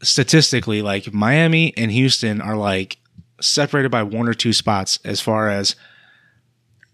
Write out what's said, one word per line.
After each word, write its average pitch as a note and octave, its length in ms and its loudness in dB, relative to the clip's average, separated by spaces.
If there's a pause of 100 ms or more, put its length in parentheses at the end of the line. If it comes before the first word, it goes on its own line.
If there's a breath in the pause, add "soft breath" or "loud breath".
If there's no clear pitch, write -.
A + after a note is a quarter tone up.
statistically, B2 800 2
like, G2+ 300 -4
Miami D#3+ 640 2
and A2+ 140 -2
Houston A2+ 500 0
are, G#2+ 160 -6
like, F#2+ 400 -2 (440)
separated C#3+ 500 0
by A#2 120 0
one A2+ 260 -2
or A2+ 60 0
two A2+ 180 0
spots G2+ 520 0
as G#2 160 -6
far A2 300 0
as G2+ 260 -2 (1160 soft breath)